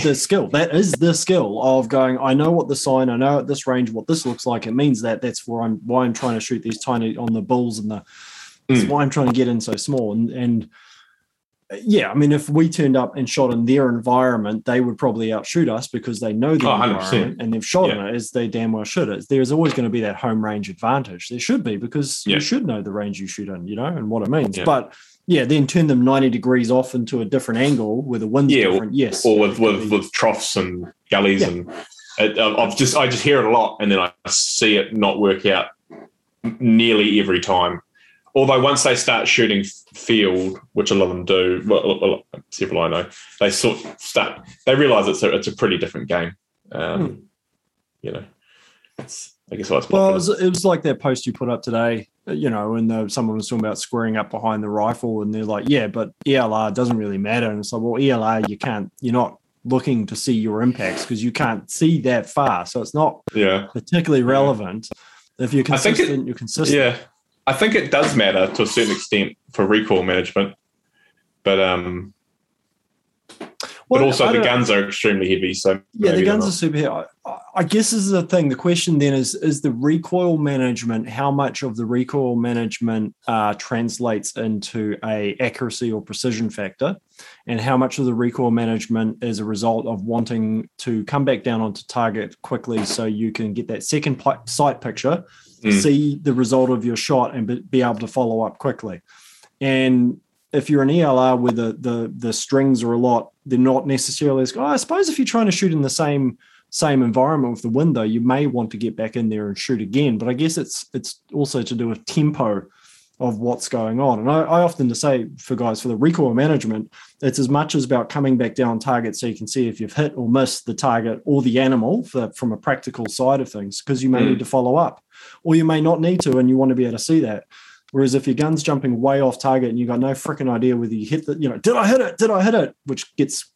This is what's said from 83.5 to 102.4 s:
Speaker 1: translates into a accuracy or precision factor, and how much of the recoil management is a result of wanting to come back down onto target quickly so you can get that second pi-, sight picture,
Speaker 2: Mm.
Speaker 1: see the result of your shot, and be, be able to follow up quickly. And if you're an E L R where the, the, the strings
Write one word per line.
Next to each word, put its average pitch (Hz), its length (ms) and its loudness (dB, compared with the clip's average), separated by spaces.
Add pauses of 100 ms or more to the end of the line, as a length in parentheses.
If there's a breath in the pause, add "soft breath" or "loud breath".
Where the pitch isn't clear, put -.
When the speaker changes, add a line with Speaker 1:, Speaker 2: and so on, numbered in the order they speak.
Speaker 1:
translates 117 800 -4
into 107 720 -4
a 107 340 -4
accuracy 120 540 -4
or 107 100 -4
precision 110 480 -4
factor, 107 460 -6 (500 loud breath)
and 117 140 -4
how 127 160 0
much 127 240 0
of 131 60 0
the 123 80 0
recoil 120 360 0
management 113 720 -2
is 117 160 -4
a 107 60 -6
result 113 420 -2
of 110 160 -6
wanting 110 640 -4 (100)
to 110 260 -4
come 139 200 -2
back 127 200 0
down 113 160 -2
onto 107 260 -6
target 110 560 -4
quickly 113 420 -6
so 113 200 -4
you 110 260 -4
can 107 240 -6
get 110 140 -6
that 101 160 -8
second 147 320 -2
pi-, 135 300 -2
sight 143 340 0
picture, 139 440 -2 (380 soft breath)
Speaker 2:
Mm. 107 180 2
Speaker 1:
see 147 420 2
the 143 120 2
result 127 340 2
of 117 160 0
your 120 120 -2
shot, 127 380 0
and 117 120 -4
be, 120 140 -4
be - 220 0
able 120 120 0
to 110 120 -8
follow 113 360 -2
up 104 160 -6
quickly. 101 420 -6 (600 soft breath)
And 131 600 2 (320)
if 139 160 0
you're 143 140 4
an 135 80 4
E 170 100 4
L 139 180 4
R 127 160 4
where 123 180 2
the, 113 280 -2
the, 117 340 -4
the 120 200 -4
strings 135 480 2